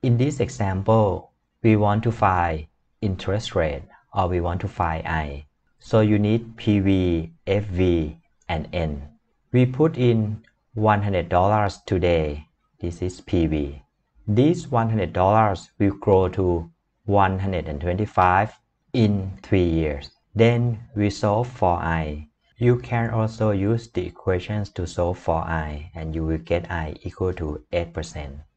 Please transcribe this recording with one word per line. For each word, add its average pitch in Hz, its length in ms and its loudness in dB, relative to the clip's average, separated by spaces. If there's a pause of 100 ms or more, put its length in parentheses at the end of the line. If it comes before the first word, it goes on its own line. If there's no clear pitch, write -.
In 120 140 4
this 135 220 0
example, 98 920 0 (320)
we 110 120 6
want 104 280 2
to 117 100 0
find 87 540 0 (340)
interest 98 540 -4
rate 78 280 0 (300)
or 95 140 0
we 90 140 0
want 87 180 -2
to 104 80 -6
find 80 400 -4
I. 76 380 -6 (340)
So - 220 2
you 107 180 4
need 110 380 0
P 104 240 2
V, 90 500 0 (160)
F 95 180 0
V, 87 520 0 (320)
and 82 240 -6
N. 76 340 -4 (460)
We 127 120 6
put 156 320 0
in 113 460 0 (300)
one 107 280 2
hundred 92 280 -2
dollars 98 560 2
today. 80 600 0 (340)
This 85 200 -6
is 90 200 -6
P 85 260 0
V. 71 360 -4 (440)
This 135 400 2
one 113 220 0
hundred 95 240 -2
dollars 98 680 2
will 101 120 4
grow 95 380 2
to 87 400 0 (360)
one 95 340 2
hundred 92 300 -4
and 73 100 -6
twenty-five 92 720 2 (400)
in 101 520 0
three 92 200 2
years. 80 480 -2 (240)
Then 117 440 2 (140)
we 104 160 2
solve 107 380 0
for 90 300 2
I. 80 500 -4 (300)
You 120 200 2
can 117 340 -2
also 110 400 0
use 104 360 0
the 90 180 -6
equations 95 680 -4
to 90 140 -6
solve 87 320 -2
for 82 200 -2
I, 80 580 -6
and 80 180 -8
you 80 120 -4
will 80 120 -2
get 85 320 -4
I 82 320 -6
equal 92 340 -4
to 76 360 -8
eight 85 220 -4
percent. 76 420 -10 (220)